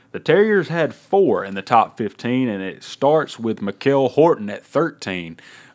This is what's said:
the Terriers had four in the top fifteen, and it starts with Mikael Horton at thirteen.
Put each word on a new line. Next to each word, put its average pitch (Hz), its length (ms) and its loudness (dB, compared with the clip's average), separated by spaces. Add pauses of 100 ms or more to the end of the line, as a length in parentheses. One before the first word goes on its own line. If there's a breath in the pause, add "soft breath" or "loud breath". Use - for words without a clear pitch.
(120 soft breath)
the - 80 -10
Terriers 196 480 2
had 160 260 -4
four 127 500 0
in 98 120 -12
the 92 60 -8
top - 360 2
fifteen, 123 500 -4
and 101 140 -6
it - 220 -10
starts 147 520 0
with 110 240 -6
Mikael 135 500 0
Horton 139 380 2
at 101 160 -12
thirteen. 92 720 -6 (360 loud breath)